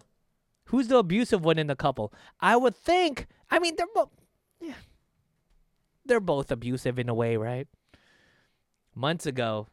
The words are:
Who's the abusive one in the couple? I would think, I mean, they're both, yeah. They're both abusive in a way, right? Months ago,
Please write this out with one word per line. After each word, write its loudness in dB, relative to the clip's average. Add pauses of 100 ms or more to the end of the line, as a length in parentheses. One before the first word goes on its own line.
(680)
Who's 0
the 6
abusive 2
one 4
in -2
the -2
couple? -4 (260)
I 4
would 2
think, 0 (240)
I 4
mean, -2
they're -4
both, 0 (500)
yeah. -12 (1300)
They're 2
both -2
abusive -4
in -2
a -2
way, 0
right? -6 (1300)
Months -4
ago, -4